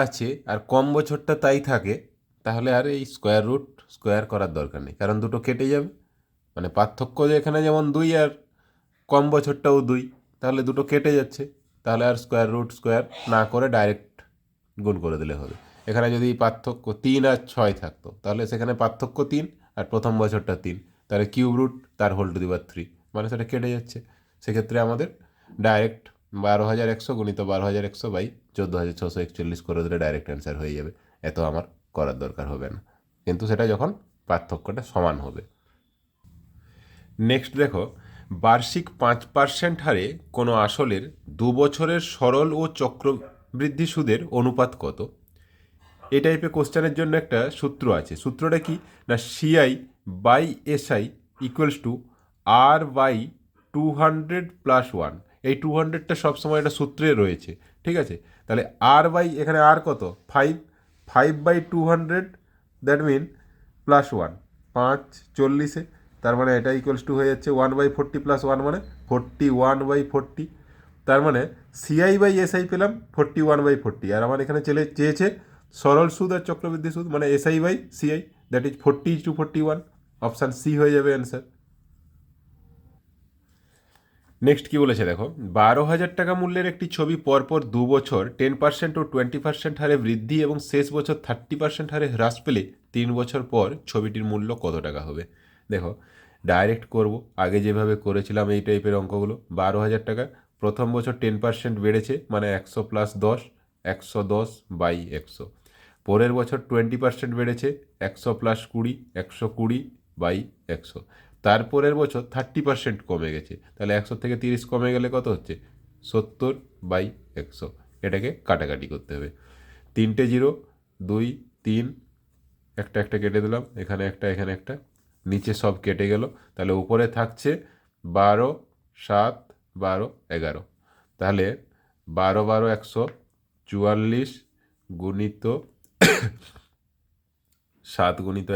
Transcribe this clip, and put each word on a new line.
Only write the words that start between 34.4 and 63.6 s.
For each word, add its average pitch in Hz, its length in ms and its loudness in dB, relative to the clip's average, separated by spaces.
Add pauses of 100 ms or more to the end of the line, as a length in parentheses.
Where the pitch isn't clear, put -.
সমান 85 320 2
হবে। 69 180 -12 (1900)
নেক্সট 127 220 0 (100)
দেখো, 98 200 0 (640)
বার্ষিক 120 420 4 (140)
পাঁচ 120 200 2 (160)
পার্সেন্ট 165 480 0
হারে 101 200 2 (320)
কোনো 120 160 2 (140)
আসলের 113 380 -2 (340)
দু 120 100 2 (120)
বছরের 160 420 2 (120)
সরল 135 340 4 (120)
ও - 20 -2 (180)
চক্রবৃদ্ধি 139 1120 -4
সুদের 123 280 2 (180)
অনুপাত 123 340 2 (120)
কত? - 140 -8 (1160)
এই 143 80 4
টাইপের 160 320 2
কোশ্চেনের 156 420 0
জন্য 156 140 0 (100)
একটা 123 160 0 (220)
সূত্র 139 240 -4 (140)
আছে। 78 160 -8 (100)
সূত্রটা 160 420 0
কি? 160 80 -4 (340)
না, 120 80 2 (180)
সিআই 151 380 4 (540)
by 131 180 6 (300)
এসআই 120 300 -2 (420)
equals 143 380 0
to 117 80 -2 (840)
R 156 40 0 (180)
by 135 160 4 (600)
two 151 140 0 (120)
hundred 160 440 2 (200)
plus 127 220 4 (200)
one। 76 100 -10 (320)
এই 139 140 2
টু 156 140 -2
হান্ড্রেডটা 160 380 -2 (100)
সবসময় 151 360 0
একটা 147 180 0
সূত্রে 151 280 -2 (140)
রয়েছে, 90 300 0 (340)
ঠিক 170 180 -2
আছে? 87 120 -8 (320)
তাহলে 113 180 0 (380)
R - 20 4 (100)
by, 175 120 2 (160)
এখানে 156 160 2 (160)
R 160 120 2
কত? 127 160 -2 (300)
ফাইভ, 143 200 4 (600)
five 151 240 4 (100)
by 175 100 4 (160)
two 165 180 0
hundred, 165 360 0 (600)
that 143 220 4
mean 139 160 2 (640)